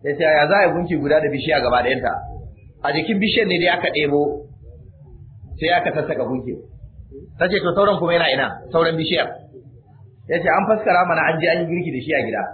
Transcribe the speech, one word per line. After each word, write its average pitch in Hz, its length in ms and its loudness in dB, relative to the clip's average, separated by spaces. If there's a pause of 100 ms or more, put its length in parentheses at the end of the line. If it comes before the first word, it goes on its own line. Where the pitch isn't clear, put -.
Ya 143 100 -2
ce, 147 80 -2
"Ya 151 240 6
za 185 100 2
a 202 100 6
yi 170 60 2
gunki 170 240 -2
guda 143 240 4
da 147 80 0
bishiya 143 320 0
gaba 123 220 2
ɗayanta? 262 300 0 (720)
A 143 100 -2
jikin 160 260 -2
bishiyar 214 300 2
ne 180 100 0
dai 175 100 2
aka 170 220 0
ɗebo, 147 300 0 (1400)
sai 160 140 -2
aka 170 200 2
sassaƙa 147 320 -4
gunkin." 120 340 -6 (800)
Ta 180 100 2
ce, 190 120 0
"To 175 140 0
sauran 202 240 4
kuma 170 140 0
yana 170 180 2
ina? 131 180 0 (220)
Sauran 165 260 2
bishiyar?" 160 300 0 (1000)
Ya 165 100 -2
ce, 170 100 0
"An 180 200 2
faskara 214 400 4
mana, 160 140 2 (100)
an 160 80 -2
je 165 80 0
an 170 100 2
yi 175 80 -2
girki 170 240 -4
da 131 140 -6
shi 156 100 -4
a 135 120 0
gida." 107 160 -4 (120)